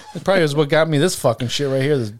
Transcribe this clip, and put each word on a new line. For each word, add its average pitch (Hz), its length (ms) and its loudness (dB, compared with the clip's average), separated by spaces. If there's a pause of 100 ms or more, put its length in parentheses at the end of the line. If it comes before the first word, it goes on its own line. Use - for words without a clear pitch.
(120)
It 160 120 -12
probably 190 180 2
was 147 140 0
what 151 120 2
got 156 200 2
me 151 100 2
this 143 160 2
fucking 120 340 0
shit 143 200 -2
right 135 140 0
here, 147 140 2
this 113 240 -2